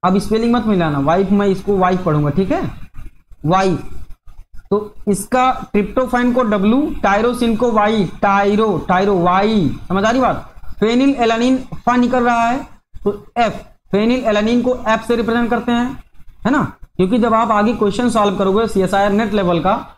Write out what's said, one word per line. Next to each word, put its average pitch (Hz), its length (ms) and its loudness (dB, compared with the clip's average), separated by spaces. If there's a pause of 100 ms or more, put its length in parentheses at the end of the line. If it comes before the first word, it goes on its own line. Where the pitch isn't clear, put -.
अब 190 160 2
spelling 226 340 0
मत 240 120 0
मिलाना, 170 360 0
wife, 185 300 2
मैं 202 160 2
इसको 196 300 0
wife 185 280 2
पढ़ूंगा, 151 240 2
ठीक 180 220 0
है, 349 100 0 (840)
wife। 185 460 0 (800)
तो 208 240 -4 (120)
इसका 247 440 0 (120)
tryptophan 247 720 0
को 254 100 2
W, 214 600 0
tyrosine 233 540 0
को 240 140 0
Y, 214 340 2 (160)
tyro, 202 560 2 (120)
tyro 196 300 2
Y, 185 500 2 (180)
समझ 196 160 0
आ 220 80 -2
रही 254 100 2
बात? 175 300 -2 (280)
फेनिलएलानिन 247 800 2 (180)
फा 247 200 0
निकल 247 280 2
रहा 240 160 2
है 240 280 -2 (360)
तो 208 220 -4 (120)
F, 226 160 0 (380)
फेनिलएलानिन 226 680 2
को 254 140 0 (120)
F 220 200 -2
से 240 80 2
represent 226 340 0
करते 233 220 -2
हैं, 247 320 -4 (420)
है 226 60 2
ना? 277 120 2 (320)
क्योंकि 190 220 2
जब 226 160 2
आप 226 180 2
आगे 214 220 2
question 214 360 0
solve 202 280 2
करोगे 202 300 2
सीएसआईआर 196 440 0
नेट 208 220 0
level 175 260 2
का 185 160 0 (220)